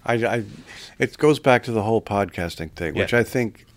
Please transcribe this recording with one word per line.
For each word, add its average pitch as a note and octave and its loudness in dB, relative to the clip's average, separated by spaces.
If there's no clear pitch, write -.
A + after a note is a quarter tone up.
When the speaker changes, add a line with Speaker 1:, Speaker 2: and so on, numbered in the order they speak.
Speaker 1:
I, A#2+ 2
I, A2+ -2
it - -2
goes D3+ 4
back B2 4
to B2 -6
the A2 0
whole A2 2
podcasting F2 -4
thing, D#2+ -6
Speaker 2:
Yeah. G2 0
Speaker 1:
which F#2 -4
I A#2+ 4
think, - -4